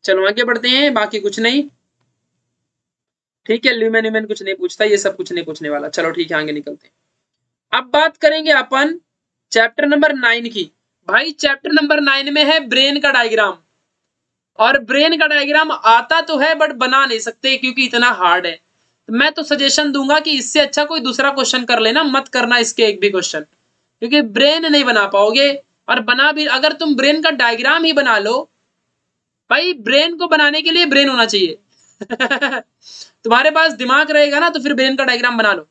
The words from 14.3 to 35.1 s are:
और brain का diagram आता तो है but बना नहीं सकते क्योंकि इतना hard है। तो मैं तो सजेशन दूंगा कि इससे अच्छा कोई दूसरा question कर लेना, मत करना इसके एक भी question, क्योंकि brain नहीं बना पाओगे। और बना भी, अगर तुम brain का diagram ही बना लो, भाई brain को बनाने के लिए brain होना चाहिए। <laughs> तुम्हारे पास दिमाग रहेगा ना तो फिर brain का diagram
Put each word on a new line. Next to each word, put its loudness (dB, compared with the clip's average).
और 2
brain 0
का 2
diagram 0
आता 2
तो -4
है 2
but 0
बना 2
नहीं -4
सकते -4
क्योंकि -4
इतना 2
hard 0
है। -6
तो -8
मैं 2
तो -6
सजेशन 0
दूंगा 0
कि -6
इससे -2
अच्छा 0
कोई -4
दूसरा 0
question -2
कर 0
लेना, 2
मत -2
करना 0
इसके 0
एक 0
भी 2
question, -4
क्योंकि 2
brain 2
नहीं 2
बना 2
पाओगे। 2
और 0
बना 2
भी, -4
अगर 0
तुम -2
brain 2
का 2
diagram 0
ही 2
बना 2
लो, -2
भाई 0
brain 0
को -4
बनाने 2
के -2
लिए 2
brain 2
होना 2
चाहिए। -2
<laughs> -4
तुम्हारे 4
पास 2
दिमाग 0
रहेगा 2
ना 2
तो -4
फिर -2
brain 0
का 0
diagram -2